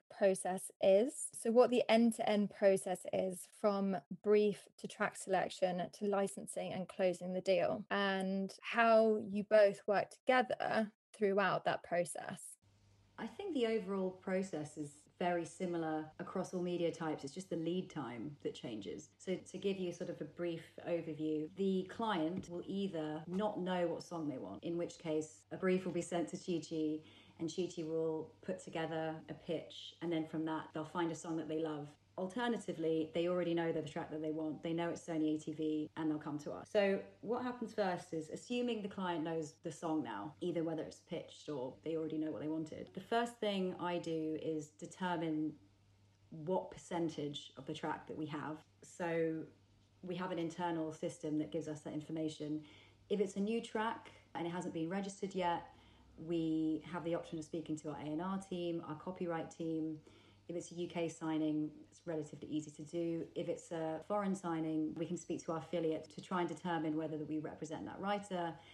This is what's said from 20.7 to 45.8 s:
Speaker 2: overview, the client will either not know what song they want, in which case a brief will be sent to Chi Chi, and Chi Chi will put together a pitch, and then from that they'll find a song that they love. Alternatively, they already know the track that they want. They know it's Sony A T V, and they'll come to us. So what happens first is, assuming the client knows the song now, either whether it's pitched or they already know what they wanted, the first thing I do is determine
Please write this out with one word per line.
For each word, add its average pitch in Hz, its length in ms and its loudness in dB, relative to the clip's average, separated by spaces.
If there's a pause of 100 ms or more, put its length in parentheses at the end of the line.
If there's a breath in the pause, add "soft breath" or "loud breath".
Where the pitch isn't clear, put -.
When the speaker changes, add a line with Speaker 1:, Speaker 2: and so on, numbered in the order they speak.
Speaker 2:
overview, 156 680 0
the 190 340 2
client 185 600 0
will 175 160 -4
either 160 600 -2
not 196 320 0
know 180 280 2
what - 160 -2
song 160 260 -4
they 131 80 -2
want, 98 260 -8
in 170 140 -2
which - 220 -2
case 156 420 -2 (100)
a 156 60 -6
brief 185 280 4
will 165 80 -2
be 170 80 2
sent 170 280 0
to 175 80 -4
Chi 165 300 -2
Chi, 156 320 0 (400 loud breath)
and 160 160 -4
Chi 175 200 0
Chi 165 80 -4
will 160 480 0 (140)
put 185 180 -4
together 160 520 -2 (140)
a 156 40 -8
pitch, - 720 -6
and 170 80 0
then 160 140 2
from 160 200 -2
that 160 280 -2
they'll 156 120 -4
find 170 260 0
a 156 40 -4
song 165 220 -4
that 156 120 -4
they 156 140 0
love. 151 240 -4 (300)
Alternatively, 180 960 0
they 170 140 2
already 175 260 2
know 165 180 4
the 160 120 0
track 151 260 -6
that 156 140 -4
they 156 80 0
want. 156 320 -2
They 165 100 0
know 170 160 0
it's - 160 -6
Sony 156 300 2
A 156 40 0
T 156 140 -6
V, 156 340 0 (100)
and 156 120 2
they'll 151 80 2
come 147 220 -4
to - 120 -6
us. - 220 -8
So 196 240 6 (240)
what 240 220 -2
happens 247 320 -4
first 185 360 0
is, 160 200 -4
assuming 240 500 -2
the 196 60 -4
client 175 360 -2
knows 160 300 -2 (100)
the 165 80 -6
song 156 320 0
now, 113 380 -6
either 170 220 2
whether 160 180 0
it's 151 260 -10
pitched - 400 -8
or 135 280 -4 (100)
they 160 100 0
already 160 220 0
know 156 140 0
what - 100 -4
they 151 60 -2
wanted, 160 480 -4
the 196 60 -6
first 240 380 0
thing 190 400 2
I 175 200 0
do 160 420 0
is 151 280 -2
determine 156 840 -2 (760)